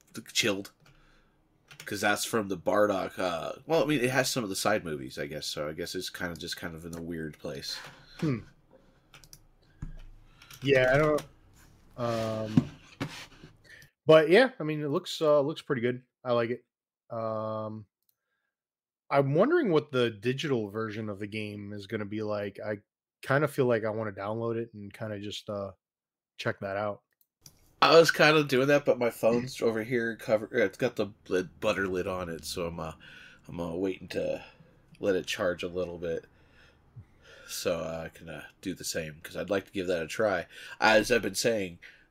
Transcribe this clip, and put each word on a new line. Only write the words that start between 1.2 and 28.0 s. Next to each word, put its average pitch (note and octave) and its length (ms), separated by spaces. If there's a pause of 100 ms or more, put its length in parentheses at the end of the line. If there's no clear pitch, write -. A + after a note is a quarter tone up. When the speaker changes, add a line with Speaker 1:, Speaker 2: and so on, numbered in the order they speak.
Speaker 1:
'Cause G2+ 160
that's G#2 240
from G#2+ 240
the F#2+ 80
Bardock, G2+ 640
uh, E2+ 480
well, D#3+ 180
I - 20
mean, D3 140
it B2 100
has C3 200
some B2+ 120
of G2+ 80
the F#2+ 60
side G#2+ 280
movies, C#2+ 340
I D2 80
guess, D2 200
so D2+ 220
I D#2+ 40
guess E2 220
it's F#2 160
kinda F2 260
just E2+ 200
kind F2 180
of D#2+ 100
in E2+ 120
a E2 60
weird D#2+ 360
place. - 400 (400)
Speaker 2:
Hmm. C#3 200 (2250)
Yeah, C3 320
I C#3 40
don't, D3+ 240 (760)
um, A2 720 (1400)
but D#3 240
yeah, A#3+ 280
I D#3+ 60
mean, D3+ 160
it D3 80
looks, - 320
uh, D3+ 200
looks D3 220
pretty C3 200
good. B2+ 200 (220)
I B2+ 80
like A#2 180
it. B2 140 (500)
Um, A2 720 (1200)
I'm C#3+ 240
wondering C4 360
what D3+ 220
the B2 180
digital A#2+ 600
version A2 380
of G2+ 120
the G#2+ 60
game G#2 460
is G2+ 140
gonna G#2+ 200
be G#2+ 160
like. G#2 380
I G#2+ 180 (440)
kinda C#3+ 260
feel C#3 180
like A2+ 180
I A2 60
wanna G#2+ 220
download A2 440
it A#2 180
and G2+ 180
kinda G#2+ 280
just, G2+ 280
uh, G2+ 240 (640)
check - 220
that G2 160
out. G#2 260 (800)
Speaker 1:
I D3 160
was E3 120